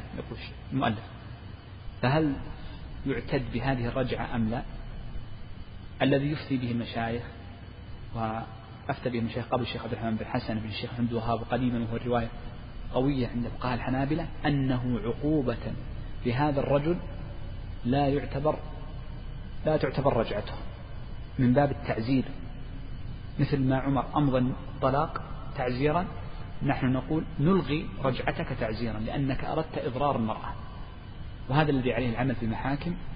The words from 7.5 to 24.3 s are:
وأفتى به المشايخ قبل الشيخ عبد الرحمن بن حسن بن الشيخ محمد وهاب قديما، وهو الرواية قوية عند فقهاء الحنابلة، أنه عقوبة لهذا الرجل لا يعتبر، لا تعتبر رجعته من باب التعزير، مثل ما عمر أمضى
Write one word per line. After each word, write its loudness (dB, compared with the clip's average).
وأفتى -4
به 0
المشايخ -2
قبل 2
الشيخ -4
عبد -4
الرحمن 0
بن -2
حسن -2
بن -4
الشيخ -4
محمد 0
وهاب 2
قديما، 2
وهو 0
الرواية 2
قوية 4
عند -2
فقهاء -2
الحنابلة، 2
أنه 2
عقوبة 2
لهذا 4
الرجل 4
لا 4
يعتبر، 2
لا 4
تعتبر 2
رجعته 0
من 6
باب 6
التعزير، 2
مثل 4
ما 6
عمر 2
أمضى 6